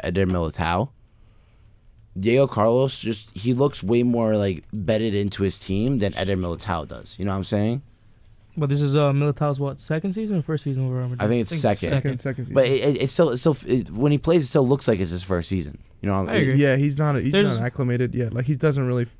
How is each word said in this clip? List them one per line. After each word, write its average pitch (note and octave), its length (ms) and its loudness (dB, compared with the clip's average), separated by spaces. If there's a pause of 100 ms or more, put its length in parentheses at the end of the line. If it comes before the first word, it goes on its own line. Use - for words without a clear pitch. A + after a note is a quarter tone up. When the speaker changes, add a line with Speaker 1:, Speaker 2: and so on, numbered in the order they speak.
Speaker 1:
Eder F#2 240 0
Militao, F2 640 0 (1300)
Diego A#2 280 4
Carlos B2 540 2
just, A2 360 -4
he A#2 180 -2
looks C3+ 280 0
way A#2 200 2
more, A#2 340 2
like, G2 360 -2
bedded G#2+ 420 -2
into G2+ 280 -2
his F#2+ 160 0
team A2 420 -2
than G2 160 -2
Eder G2 200 -2
Militao E2+ 500 -4
does. A1+ 320 -16
You F#2 60 -6
know G2+ 80 -2
what F#2+ 60 -2
I'm F#2+ 60 -4
saying? A2 380 0 (720)
Speaker 2:
But D3 120 -2
this C#3+ 140 2
is, C#3 140 2
uh, C#3+ 160 4
Militao's, C#3+ 480 0
what, C#3 180 -4
second E3 340 -4
season G#3 260 -2
or D3+ 40 -2
first D#3 220 -4
season C3 240 -2
with B2+ 100 -4
Real B2+ 100 -4
Madrid? B2 140 -6
Speaker 1:
I G#2 60 0
think A#2 140 2
it's G#2 100 -4
Speaker 2:
I - 20 -4
think A#2 240 0
Speaker 1:
second. F2 100 -2
Speaker 3:
Second, C3+ 320 0
second C3 260 -6
season. - 80 -10
Speaker 1:
But C3 120 6
it, C3 140 2 (160)
it, - 60 0
it C3 80 0
still, E3+ 200 4
it B2 80 -2
still, D3+ 180 2 (100)
it, A2+ 240 0
when B2 200 2
he D3 80 4
plays, E3 260 2
it B2 40 -4
still C#3 180 4
looks C3+ 220 0
like A2 100 2
it's F2 140 -2
his F2 100 -4
first F2+ 260 -2
season. C#2+ 300 -4 (240)
You G2 60 -2
know, F#2+ 180 0
Speaker 2:
I - 80 -4
Speaker 1:
it - 80 4
Speaker 2:
agree. C3 140 2
Speaker 3:
Yeah, C#3 200 4
he's C#3+ 220 0
not, D3+ 180 0
he's B2 160 -2
Speaker 2:
There's F#3+ 280 2
Speaker 3:
not A2+ 60 -2
acclimated B2 480 -2
yet. A#2+ 200 -4
Like, A#2+ 120 -2
he D3+ 80 2
doesn't C#3 320 0
really B2 200 0 (140)